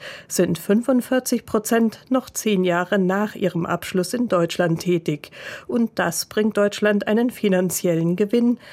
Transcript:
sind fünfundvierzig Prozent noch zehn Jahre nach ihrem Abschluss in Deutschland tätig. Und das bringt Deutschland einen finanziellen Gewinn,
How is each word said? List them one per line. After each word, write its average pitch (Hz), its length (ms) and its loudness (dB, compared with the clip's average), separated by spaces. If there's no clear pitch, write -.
sind 170 300 0
fünfundvierzig 240 880 0
Prozent 226 640 0
noch 254 220 0
zehn 196 340 0
Jahre 180 340 2
nach 190 360 0
ihrem 170 320 -2
Abschluss 180 480 -4
in 240 140 -2
Deutschland 170 520 0
tätig. 165 500 -2
Und 233 300 0
das 175 280 -2
bringt 214 320 -2
Deutschland 208 500 2
einen 226 220 2
finanziellen 180 880 0
Gewinn, 240 420 2